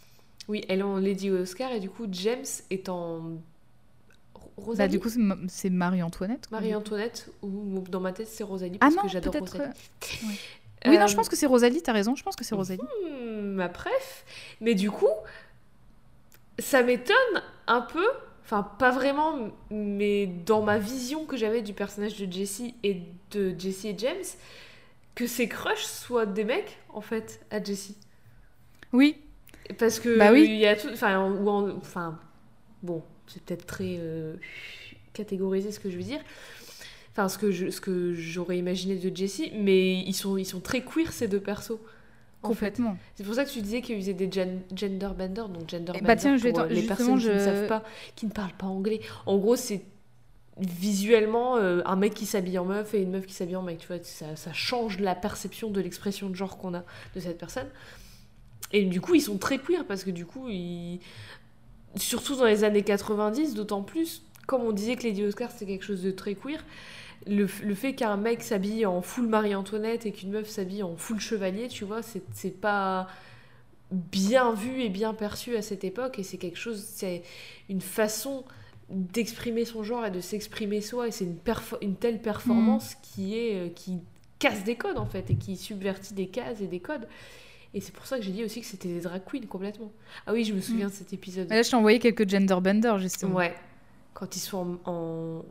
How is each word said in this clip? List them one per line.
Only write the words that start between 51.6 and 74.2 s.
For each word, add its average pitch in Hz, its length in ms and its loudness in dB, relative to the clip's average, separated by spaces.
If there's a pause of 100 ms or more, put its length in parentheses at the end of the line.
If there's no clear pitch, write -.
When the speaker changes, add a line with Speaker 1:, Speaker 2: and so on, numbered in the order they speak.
Speaker 1:
un 190 120 2
mec 202 180 4
qui 214 100 -8
s'habille 185 340 0
en 175 60 0
meuf 208 300 -2
et 202 80 2
une 185 80 -2
meuf 190 160 -4
qui 196 80 -16
s'habille 180 220 -4
en 185 60 -4
mec, 170 160 -6
tu - 100 -18
vois, 175 140 -6
ça, 156 340 -12
ça 165 180 -12
change 226 440 -2
la 190 160 2
perception 202 560 -6
de 196 100 0
l'expression 196 500 -4
de 185 60 -4
genre 190 200 -6
qu'on 180 180 -8
a 180 100 -8 (300)
de 190 60 -8
cette 170 180 -6
personne. 175 300 -8 (1040)
Et 202 120 4
du 185 160 0
coup, 349 140 2
ils 294 80 10
sont 208 160 -2
très 269 200 0
queer 349 280 0
parce 190 180 -4
que 190 60 -4
du 170 160 -6
coup, 262 220 -12
ils, 175 520 -6 (960)
surtout 240 400 -4
dans 254 80 6
les 214 200 8
années 208 180 6
quatre-vingt-dix, 214 720 0
d'autant 208 280 -4
plus, 320 400 -4 (240)
comme 254 160 0
on 220 100 0
disait 214 240 0
que 240 80 -6
Lady 208 200 0
Oscar, 208 260 -2
c'était - 160 -12
quelque 190 200 -6
chose 196 160 -4
de 190 80 0
très 196 240 -6
queer, 285 280 -8 (640)
le 202 200 4
f-, - 180 -6
le 202 100 0
fait 269 200 -4
qu'un 214 240 0
mec 233 240 0
s'habille 214 420 0
en 180 160 2
full 240 260 -2
Marie-Antoinette 214 800 0
et 202 60 -4
qu'une 190 200 -10
meuf 214 160 -4
s'habille 196 340 -4
en 170 140 -4
full 220 240 -4
chevalier, 202 480 -2
tu - 180 -10
vois, 220 160 -4
c'est, 196 200 -10 (120)
c'est 190 160 -6
pas 190 560 0 (840)
bien 196 640 2